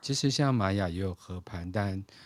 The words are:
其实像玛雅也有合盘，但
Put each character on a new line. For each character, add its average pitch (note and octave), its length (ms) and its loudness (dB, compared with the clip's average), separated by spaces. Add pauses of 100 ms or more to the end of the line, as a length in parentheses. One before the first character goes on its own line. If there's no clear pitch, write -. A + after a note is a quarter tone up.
其 C#3 140 -4
实 C#3 160 2
像 C#3 240 4
玛 G2 180 4
雅 G2 160 2
也 F2 120 -4
有 F#2+ 140 -2
合 F2+ 260 -10
盘， F2 300 -8
但 G2 320 -2 (240)